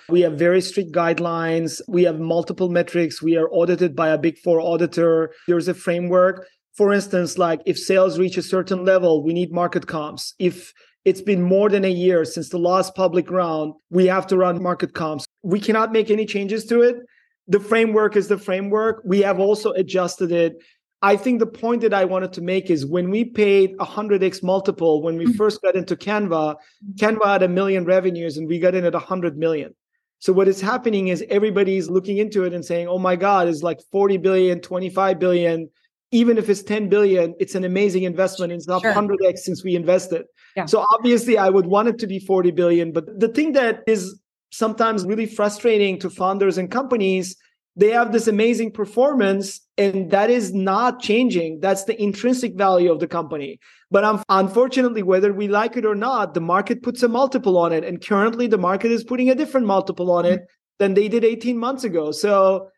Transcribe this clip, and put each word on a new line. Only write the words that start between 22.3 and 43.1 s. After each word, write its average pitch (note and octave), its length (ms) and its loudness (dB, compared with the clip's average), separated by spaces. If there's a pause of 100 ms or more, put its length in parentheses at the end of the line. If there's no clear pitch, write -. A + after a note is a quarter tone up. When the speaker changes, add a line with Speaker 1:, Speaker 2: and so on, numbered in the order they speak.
Speaker 1:
to F#3 80 -12
make F#3 300 -4
is C#3+ 160 0
when F3+ 240 -2
we G#3+ 120 0
paid G3 560 2
a G3 60 -4
hundred G3+ 400 -2
X F3+ 180 -2
multiple, F3+ 600 0
when E3 160 -4
we E3+ 80 -2
Speaker 2:
Mm-hmm. A#3 100 2
Speaker 1:
first G#3 240 0
got F#3+ 160 0
into F3+ 180 -4
Canva, E3 640 -2 (380)
Canva G#3+ 320 0
had G3 160 2
a F#3 60 2
million F#3+ 360 0
revenues E3+ 540 0
and D#3+ 100 -8
we E3+ 100 -2
got F3+ 160 2
in F3+ 120 0
at E3 80 0
a E3+ 40 0
hundred E3+ 380 -4
million. D#3 380 -4 (460)
So F#3+ 120 0
what F#3+ 160 4
is F#3+ 140 -2
happening G#3+ 460 0
is F3 200 -2
everybody's F#3+ 640 0
looking F#3+ 260 0
into G#3 280 0
it F3 100 -4
and F3 100 -8
saying, F3 240 -4
"Oh F3+ 100 -2
my F#3 160 2
God, F#3+ 320 2
it's, D#3 160 -2
like, E3 180 -4 (120)
forty G3 240 2
billion, F#3 460 2
twenty-five F#3 560 -2
billion. E3+ 500 0 (440)
Even A#3 260 4
if G#3 100 -4
it's G3+ 140 0
ten G#3 260 -4
billion, F#3 520 2
it's F#3+ 160 -6
an F#3 80 -4
amazing F#3 400 0
investment. F3+ 480 -4
It's E3+ 160 -12
up F3+ 140 -2
Speaker 2:
Sure. G#3+ 100 0
Speaker 1:
hundred G3+ 300 0
X F#3 220 0
since F#3 180 -6
we F#3 120 -2
invested." F3 500 0 (320)
Speaker 2:
Yeah. F3+ 100 -6
Speaker 1:
So G3 280 2
obviously A#3 420 4
I G3 120 4
would F#3+ 180 4
want G3+ 220 2
it A#3 100 -2
to A3 80 -6
be F#3+ 140 -6
forty F#3 320 0
billion, E3+ 400 2
but E3 260 -6